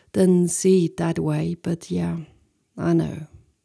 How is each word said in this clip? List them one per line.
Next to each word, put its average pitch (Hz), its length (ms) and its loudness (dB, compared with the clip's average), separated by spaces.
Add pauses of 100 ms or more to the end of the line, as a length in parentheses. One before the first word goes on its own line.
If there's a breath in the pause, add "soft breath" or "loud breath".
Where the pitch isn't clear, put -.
(140)
than 180 340 4
see 185 380 2
it - 120 -6
that 165 220 -4
way, 160 420 -2
but 170 300 -6
yeah, 170 280 -4 (580)
I 170 160 0
know. 156 340 -2 (380)